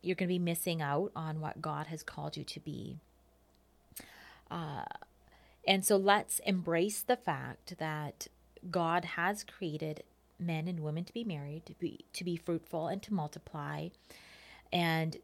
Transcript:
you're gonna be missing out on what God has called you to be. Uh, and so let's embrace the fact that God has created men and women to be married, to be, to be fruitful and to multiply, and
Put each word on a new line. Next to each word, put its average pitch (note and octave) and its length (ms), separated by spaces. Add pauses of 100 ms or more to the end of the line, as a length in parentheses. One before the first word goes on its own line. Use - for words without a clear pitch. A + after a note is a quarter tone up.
you're F3+ 140
gonna F3+ 120
be F3+ 100
missing E3+ 460
out C#3+ 320
on D#3 260
what D#3 220
God D3+ 240
has D#3 160
called D3+ 340
you D3 60
to - 160
be. C3 380 (1500)
Uh, D3 320 (840)
and F#3+ 160
so G3+ 140
let's G3+ 480
embrace F3+ 560
the B3 140
fact C#3 640
that D3+ 480 (420)
God E3+ 340
has F3+ 400
created D#3 600 (360)
men E3 280
and F3 140
women D3+ 240
to - 80
be A#3 100
married, D3+ 420
to - 80
be, - 400
to - 100
be F3 120
fruitful E3 520
and G3 140
to G#3 140
multiply, D3+ 760 (800)
and D#3+ 520